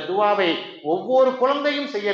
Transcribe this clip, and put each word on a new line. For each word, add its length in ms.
துவாவை 420
ஒவ்வொரு 400
குழந்தையும் 520
செய்ய 180